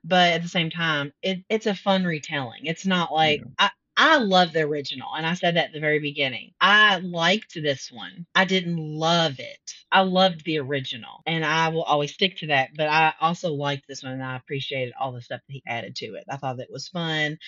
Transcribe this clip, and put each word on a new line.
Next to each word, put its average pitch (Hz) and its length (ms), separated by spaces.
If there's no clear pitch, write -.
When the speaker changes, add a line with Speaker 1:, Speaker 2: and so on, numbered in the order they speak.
Speaker 1:
But 175 300
at 170 100
the 175 60
same 165 200
time, 156 520
it, 190 180
it's 220 180
a 196 80
fun 190 280
retelling. 147 600
It's 165 200
not 180 280
like, 151 280
Speaker 2:
Yeah. 135 180
Speaker 1:
I, 202 120
I 302 180
love 185 360
the 160 80
original, 143 540
and 160 100
I 170 80
said 175 220
that 151 140
at 156 40
the 151 60
very 151 180
beginning. 143 540
I 202 380
liked 175 560
this 147 360
one. 110 440
I 185 100
didn't 175 320
love 156 640
it. - 180
I 190 100
loved 185 440
the 156 140
original, 135 680
and 160 180
I 160 260
will 160 120
always 147 320
stick 190 240
to 160 100
that, 135 300
but 156 120
I 156 300
also 165 340
liked 143 340
this 135 160
one, 131 100
and 131 100
I 131 120
appreciated 131 640
all 131 140
the 120 100
stuff 123 240
that - 60
he 135 120
added 117 300
to 110 180
it. 85 160
I 139 80
thought 131 200
that 127 140
was 135 180
fun. 156 580